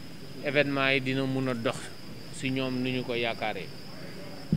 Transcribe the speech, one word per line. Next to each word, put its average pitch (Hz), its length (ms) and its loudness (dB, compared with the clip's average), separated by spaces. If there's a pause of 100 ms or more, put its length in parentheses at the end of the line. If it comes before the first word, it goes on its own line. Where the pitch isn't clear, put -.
(460)
événement 139 460 4
yi 135 100 6
dina 131 240 2
mun 131 240 2
a 127 60 2
dox 117 200 2 (600)
ci 135 140 -2
ñoom 131 320 0
nu 127 80 2
ñu 127 120 0
ko 120 120 -2
yaakaaree. 107 500 0 (920)